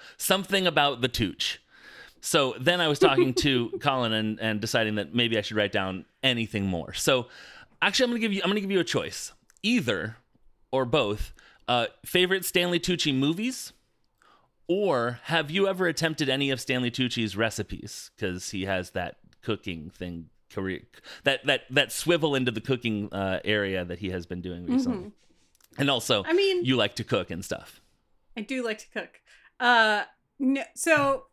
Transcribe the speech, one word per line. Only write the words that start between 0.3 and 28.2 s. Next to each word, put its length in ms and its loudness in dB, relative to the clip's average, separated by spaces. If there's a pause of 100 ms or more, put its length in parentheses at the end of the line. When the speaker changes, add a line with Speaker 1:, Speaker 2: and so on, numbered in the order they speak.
Speaker 1:
about 360 2
the 60 2
Tooch. 520 -2 (640)
So 380 2
then 220 2
I 60 2
was 100 0
talking 380 6
to 340 2
Speaker 2:
<laughs> 100 -8
Speaker 1:
Colin 320 0
and, 280 0
and 200 -2
deciding 360 0
that 180 -4
maybe 240 2
I 20 2
should 160 -6
write 160 2
down 320 -2 (180)
anything 440 0
more. 260 -2
So 360 0 (520)
actually, 240 2
I'm 60 2
gonna 100 -2
give 140 0
you, 100 -2
I'm 60 2
gonna 100 0
give 100 -4
you 100 2
a 40 0
choice, 480 -4 (300)
either 540 0 (540)
or 140 2
both. 480 0 (340)
Uh, 200 2 (180)
favorite 400 2
Stanley 340 2
Tucci 360 0
movies, 580 -2 (960)
or 560 0
have 260 -2
you 160 2
ever 200 0
attempted 420 0
any 220 0
of 100 -2
Stanley 300 -2
Tucci's 480 -2
recipes? 800 -4
'Cause 320 -6
he 160 -4
has 240 -2
that 260 -8 (240)
cooking 480 -8
thing, 400 -10 (220)
career, 320 -6 (420)
that, 220 0
that, 240 2
that 200 2
swivel 440 2
into 160 2
the 100 -4
cooking, 540 -2
uh, 320 0
area 360 0
that 180 -8
he 100 -4
has 160 -6
been 160 -8
doing 240 -8
recently. 400 0
Speaker 2:
Mm-hmm. 760 -18
Speaker 1:
And 80 2
also, 380 2
Speaker 2:
I 80 2
mean, 320 2
Speaker 1:
you 100 4
like 200 2
to 80 -4
cook 260 0
and 120 -6
stuff. 380 -10 (560)